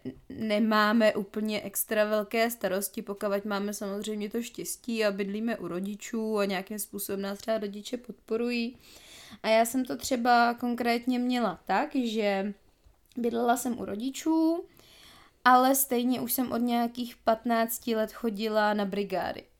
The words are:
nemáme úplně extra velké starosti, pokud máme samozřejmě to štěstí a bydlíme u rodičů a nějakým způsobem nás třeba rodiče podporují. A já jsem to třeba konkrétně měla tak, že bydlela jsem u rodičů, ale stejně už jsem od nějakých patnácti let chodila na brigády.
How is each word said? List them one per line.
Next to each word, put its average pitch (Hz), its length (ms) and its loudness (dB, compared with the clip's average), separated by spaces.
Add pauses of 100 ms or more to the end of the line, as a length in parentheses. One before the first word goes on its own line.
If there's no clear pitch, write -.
(280)
nemáme 214 880 4
úplně 214 460 -4
extra - 440 0
velké 214 460 0
starosti, 202 520 -4
pokud 202 420 -4
máme 208 300 -4
samozřejmě 208 560 -6
to 233 120 -4
štěstí - 640 -4
a 208 80 4
bydlíme 208 440 -4
u 175 120 -8
rodičů 208 680 -4
a 202 60 2
nějakým 196 340 -4
způsobem 202 440 -6
nás 196 160 -6
třeba 220 200 -2
rodiče 208 380 -8
podporují. 240 800 -4 (680)
A 202 60 -2
já 226 160 6
jsem 254 200 0
to 269 120 -6
třeba 240 580 4
konkrétně 240 640 0
měla 247 480 0
tak, 226 240 0 (140)
že 208 500 0 (600)
bydlela 233 400 0
jsem 254 220 -4
u 196 60 -6
rodičů, 320 800 0 (800)
ale 254 300 8
stejně 247 460 0
už 240 120 -4
jsem 247 200 -2
od 233 60 0
nějakých 240 580 -2
patnácti 226 800 0
let 220 160 -2
chodila 214 640 0
na 208 100 0
brigády. 190 580 -4 (180)